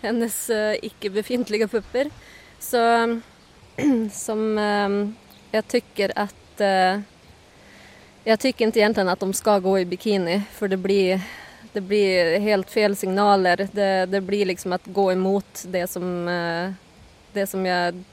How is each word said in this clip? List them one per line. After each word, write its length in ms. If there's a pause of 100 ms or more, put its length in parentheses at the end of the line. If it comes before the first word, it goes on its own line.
hennes, 320 (120)
eh, 360
ikke 320
befintlige 500
pupper. 440 (480)
Så, 220 (920)
<clears throat> 360
som, 460
eh, 380 (560)
jeg 160
tykker 480
at, 480
eh, 380 (1200)
jeg 140
tykker 300
ikke 120
egentlig 300
at 80
de 140
skal 280
gå 200
i 80
bikini, 500 (160)
for 160
det 100
blir, 400 (520)
det 100
blir 560
helt 320
fel 240
signaler. 760
Det, 400
det 100
blir 240
liksom 280
att 120
gå 260
emot 560
det 200
som, 400
eh, 440 (600)
det 140
som 180
jeg 280 (200)